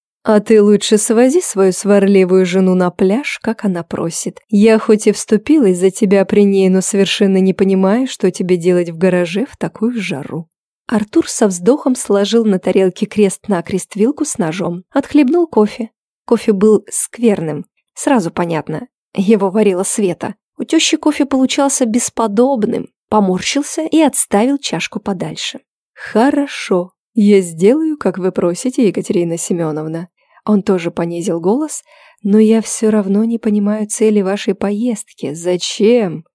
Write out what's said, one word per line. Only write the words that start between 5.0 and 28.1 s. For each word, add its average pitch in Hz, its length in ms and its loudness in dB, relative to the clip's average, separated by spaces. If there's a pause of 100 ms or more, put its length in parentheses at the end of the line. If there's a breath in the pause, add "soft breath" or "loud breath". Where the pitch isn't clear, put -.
и 202 60 4
вступилась 214 640 2
за 185 140 2
тебя 196 340 2
при 202 180 2
ней, 196 240 2
но 190 140 2
совершенно 196 560 0
не 185 160 2
понимаю, 190 520 2
что 196 260 -2
тебе 180 260 -2
делать 175 320 0
в 165 80 -12
гараже 180 520 0
в - 60 -20
такую 220 460 -4
жару». 160 480 -10 (420)
Артур 220 380 -2
со - 180 0
вздохом 233 480 0
сложил 202 480 0
на 196 160 2
тарелке 185 460 0
крест-накрест 190 920 -2
вилку 269 300 -2
с - 120 -10
ножом, 175 540 -6
отхлебнул 294 560 0
кофе. 220 440 -2 (340)
Кофе 226 260 0
был 208 380 2
скверным, 190 760 -4 (280)
сразу 220 360 0
понятно, 160 600 -6 (260)
его 196 360 2
варила 202 320 2
Света. 202 520 -4 (220)
У 247 80 -8
тещи 320 320 0
кофе 294 280 0
получался 269 600 0
бесподобным, 226 1040 -2 (180)
поморщился 214 760 -2
и 320 180 2
отставил 254 560 0
чашку - 420 -8
подальше. 160 600 -8 (320)
«Хорошо, 233 960 -2 (220)
я 202 260 6
сделаю, 220 580 0
как 190 200 -2